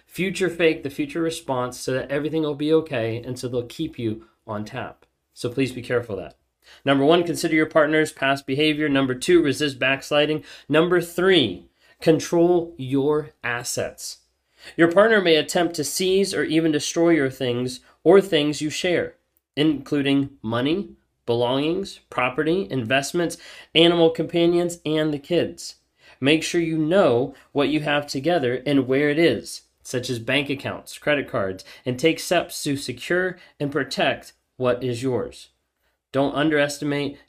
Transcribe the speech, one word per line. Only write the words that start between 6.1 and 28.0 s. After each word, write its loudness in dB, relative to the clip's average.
of -10
that. -16
Number 4
one, 6
consider -2
your 4
partner's 2
past -2
behavior. 0
Number 2
two, 4
resist -2
backsliding. 0
Number 4
three, 0
control 2
your -2
assets. -6
Your 4
partner 6
may 4
attempt 0
to -4
seize 0
or -2
even 2
destroy 2
your 2
things -4
or 8
things 0
you -4
share, -2
including 0
money, -4
belongings, -2
property, -2
investments, -2
animal 6
companions, 0
and 0
the -6
kids. -4
Make 2
sure -2
you -2
know 2
what 2
you 0
have -2